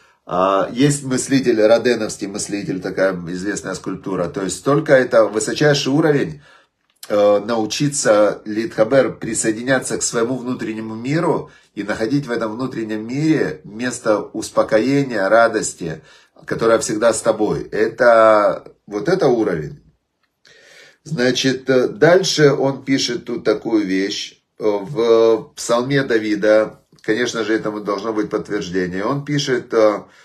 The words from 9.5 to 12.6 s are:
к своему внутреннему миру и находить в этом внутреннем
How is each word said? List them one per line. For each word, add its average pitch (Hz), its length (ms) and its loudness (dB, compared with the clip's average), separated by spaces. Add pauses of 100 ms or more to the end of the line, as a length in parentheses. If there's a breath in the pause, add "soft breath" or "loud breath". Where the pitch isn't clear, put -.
к - 40 -6
своему 120 340 -2
внутреннему 113 580 -8
миру 135 560 -2 (240 soft breath)
и 101 80 -8
находить 110 460 -2
в - 20 -6
этом 113 220 -4
внутреннем 110 560 -6